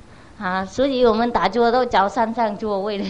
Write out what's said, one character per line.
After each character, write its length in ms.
啊， 260
所 200
以 200
我 80
们 180
打 180
坐 220
都 140
找 220
山 260
上 220
坐， 260
为 160
了 120